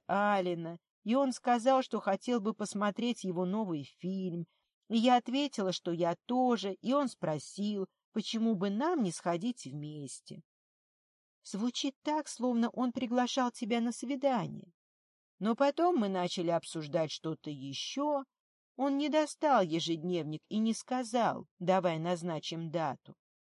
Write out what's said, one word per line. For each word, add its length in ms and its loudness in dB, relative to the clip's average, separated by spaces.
Аллена, 720 2
и 120 2
он 180 4
сказал, 480 4
что 180 -4
хотел 400 0
бы 140 -2
посмотреть 680 -2
его 220 0
новый 380 -2
фильм. 460 -4
И 80 2
я 200 6
ответила, 540 0
что 200 -4
я 240 0
тоже, 500 0
и 180 -2
он 160 2
спросил, 760 -4
почему 420 0
бы 140 0
нам 340 0
не 80 2
сходить 540 -4
вместе". 800 -10
Звучит 580 -4
так, 260 -2
словно 420 0
он 220 -2
приглашал 600 0
тебя 280 -2
на 120 0
свидание. 840 -2
Но 180 2
потом 420 4
мы 120 2
начали 400 0
обсуждать 640 -2
что-то 400 -6
еще. 720 -4
Он 200 0
не 120 0
достал 520 4
ежедневник 880 -2
и 80 -2
не 160 2
сказал: 720 -2
"Давай 400 2
назначим 720 -4
дату". 420 -4